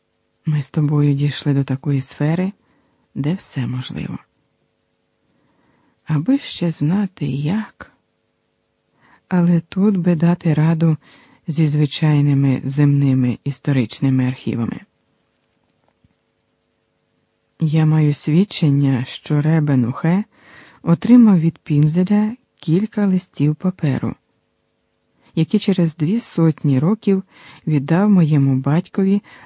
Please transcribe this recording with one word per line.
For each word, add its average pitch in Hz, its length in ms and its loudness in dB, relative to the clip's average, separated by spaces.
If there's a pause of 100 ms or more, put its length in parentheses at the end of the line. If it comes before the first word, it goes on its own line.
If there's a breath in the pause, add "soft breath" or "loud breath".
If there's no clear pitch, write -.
(460)
Ми 147 160 -2
з - 80 -14
тобою 147 440 0
дійшли 143 400 -2
до 139 100 0
такої 135 360 -4
сфери, 170 520 -4 (600)
де 147 200 -4
все 135 320 -8
можливо. - 520 -8 (1900)
Аби 170 320 0
ще - 320 -6
знати, 170 560 -2
як. 147 680 -6 (1400 soft breath)
Але 175 320 2
тут 196 360 -2
би 175 180 0
дати 170 400 0
раду 156 420 2 (500 soft breath)
зі 156 200 0
звичайними 143 1000 0
земними 135 800 0
історичними 131 840 -2
архівами. - 540 -6 (2750)
Я 156 260 2
маю 151 280 2
свідчення, 143 880 0
що - 380 -4
Ребе 151 340 2
Нухе 160 480 0 (580 loud breath)
отримав 208 580 4
від 160 180 0
Пінзеля 185 800 0 (240)
кілька 202 460 -2
листів 156 500 -2
паперу, 139 580 -4 (1200 soft breath)
які 165 240 0
через 175 380 0
дві 185 240 -2
сотні 151 580 0
років 190 440 0 (440 loud breath)
віддав 160 440 0
моєму 147 460 4
батькові 180 640 0 (240 loud breath)